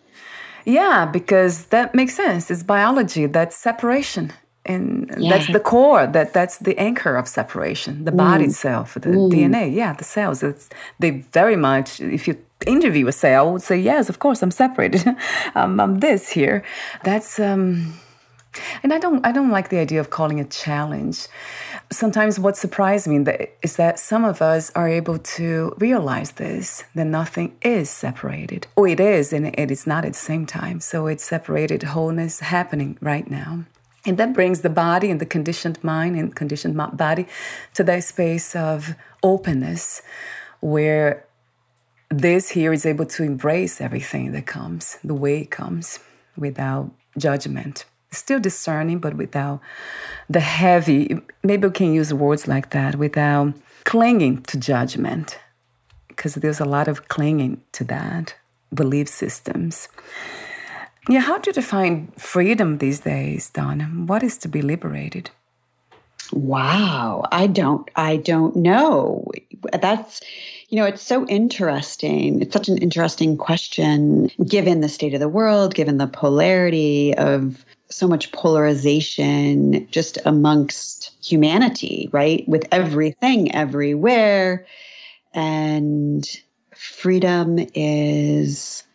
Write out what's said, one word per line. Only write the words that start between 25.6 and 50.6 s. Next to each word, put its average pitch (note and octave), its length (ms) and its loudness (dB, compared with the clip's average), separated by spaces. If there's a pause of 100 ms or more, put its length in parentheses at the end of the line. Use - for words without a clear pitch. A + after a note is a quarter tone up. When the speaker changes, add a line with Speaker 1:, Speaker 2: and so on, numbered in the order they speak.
Speaker 1:
realize F#3 560 0
this, - 500 -8 (120)
that E3 120 0
nothing E3 540 -4
is G#3 280 0
separated. C#3 840 -8
Or G3+ 120 6
it E3 120 2
is, F#3 340 2
and D3+ 140 -2
it C#3+ 240 -4
is - 160 -6
not D#3+ 180 -2
at D3 80 -6
the - 60 -12
same D#3+ 260 -4
time. E3 360 -8
So D#3 260 -6
it's D#3 160 -6
separated D#3 600 -4
wholeness D#3+ 580 -4
happening D#3+ 600 -4
right D3+ 300 -4
now. D#3 320 -8 (420)
And F#3 120 0
that A#3 160 0
brings F#3 280 2
the F3 80 0
body F3 420 2
and D#3 80 -2
the E3 60 -4
conditioned E3 580 -4
mind E3 320 -2
and D#3+ 200 -4
conditioned D3 400 -4
mo-, D#3 180 -4
body D#3+ 340 0 (480)
to F#3+ 80 0
that F3 200 2
space E3 520 -4
of D#3 400 -4 (280)
openness E3+ 800 -2 (600)
where D3+ 640 0 (840)
this F3 400 2
here D#3+ 240 0
is D3+ 120 -2
able D#3 200 0
to - 180 -6
embrace D3+ 580 -2
everything C3 500 -8
that - 160 -8
comes, - 560 -10
the D#3 100 -6
way C#3+ 280 -2
it D#3+ 100 -12
comes, - 480 -10 (380)
without C3+ 540 -6 (260)
judgment. C#3+ 680 -4 (260)
Still - 280 -4
discerning, E3 580 -4
but D3+ 180 -6
without C#3+ 440 -6 (680)
the E3+ 120 2
heavy, E3 800 4 (240)